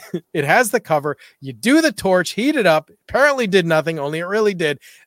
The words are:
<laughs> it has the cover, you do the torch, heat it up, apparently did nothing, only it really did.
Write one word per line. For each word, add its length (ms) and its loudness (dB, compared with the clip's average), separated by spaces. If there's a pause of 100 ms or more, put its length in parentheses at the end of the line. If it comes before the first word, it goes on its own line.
(120)
<laughs> 220 -10
it 120 -2
has 260 2
the 80 0
cover, 360 -2 (260)
you 120 -12
do 280 2
the 100 0
torch, 400 0
heat 240 -2
it 100 0
up, 240 2 (180)
apparently 380 2
did 220 2
nothing, 320 0
only 200 -6
it 60 -8
really 300 0
did. 240 -2 (280)